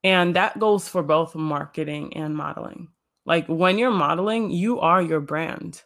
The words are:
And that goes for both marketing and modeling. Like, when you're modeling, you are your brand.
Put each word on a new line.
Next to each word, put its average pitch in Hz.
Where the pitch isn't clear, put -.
And 180
that 202
goes 208
for 180
both 160
marketing 147
and 151
modeling. 151
Like, 165
when 185
you're 247
modeling, 190
you 202
are 175
your 160
brand. 156